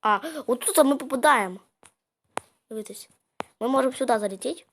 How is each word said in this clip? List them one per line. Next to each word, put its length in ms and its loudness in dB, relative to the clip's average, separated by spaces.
А, 200 2
отут 380 2
ми 120 4
попадаємо. 640 0
Дивіться. 380 -14
Ми 80 -2
можемо 260 2
сюди 240 2
залетіти. 540 -6